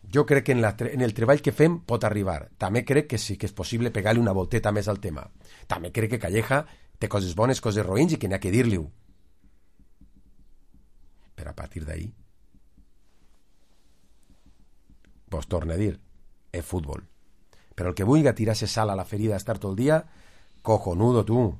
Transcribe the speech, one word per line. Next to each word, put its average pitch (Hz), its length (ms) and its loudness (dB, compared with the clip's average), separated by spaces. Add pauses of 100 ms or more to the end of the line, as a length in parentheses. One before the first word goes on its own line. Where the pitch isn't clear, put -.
(160)
Jo 143 100 4
crec 139 200 2
que 135 80 2
en 120 80 2
la 104 160 2
tre-, 120 160 -4
en 127 80 -2
el 117 160 0
treball 120 240 4
que 135 100 0
fem 170 280 4 (100)
pot 120 180 0
arribar. 98 300 -2 (240)
També 110 240 0
crec 151 260 2
que 107 80 -2
sí 101 180 -6
que 104 120 -6
és - 60 -12
possible 113 360 -4
pegar-li 110 300 2
una 98 160 2
volteta 104 340 0
més 104 160 -2
al 101 160 -2
tema. 78 220 -8 (420)
També 87 240 -6
crec 110 220 0
que 117 80 -4
Calleja 113 400 0 (380)
té 104 120 -4
coses 95 240 -2
bones, 123 260 2
coses 104 240 0
roïns 135 300 2
i - 60 -10
que - 80 -2
n'hi 95 80 -2
ha - 60 -6
que 92 100 0
dir-li-ho. 107 320 2 (2500)
Però - 160 -12
a - 60 -16
partir - 260 -10
d'ahí, 80 240 -8 (3250)
vos 76 160 -8
torne 82 240 -2
a 95 60 0
dir, 104 160 0 (580)
és 85 100 -6
futbol. 78 380 -6 (720)
Però 90 160 -4
el 87 60 -6
que 98 100 0
vulga 139 300 6
tirar-se 110 340 0
sal 107 220 0
a - 20 -2
la 95 80 -6
ferida, 104 320 -2
estar 95 240 -6
tot 98 140 -4
el 104 80 -2
dia, 151 180 4 (640)
cojonudo, 107 640 2
tu. 117 240 2 (100)